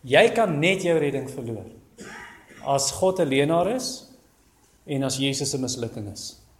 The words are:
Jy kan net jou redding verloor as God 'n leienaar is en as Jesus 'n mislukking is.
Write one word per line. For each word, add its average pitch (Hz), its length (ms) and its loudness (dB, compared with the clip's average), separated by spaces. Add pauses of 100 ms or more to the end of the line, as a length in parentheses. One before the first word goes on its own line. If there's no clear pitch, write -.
Jy 147 300 6
kan 185 280 2
net 185 220 2
jou 165 160 2
redding 135 320 -2
verloor 113 360 -8 (960)
as 139 260 0
God 185 300 0
'n 156 80 2
leienaar 165 460 2
is - 320 -8 (800)
en 139 160 -2
as 131 160 -2
Jesus 139 360 -2
'n 131 60 -2
mislukking 117 520 -6
is. - 280 -16 (200)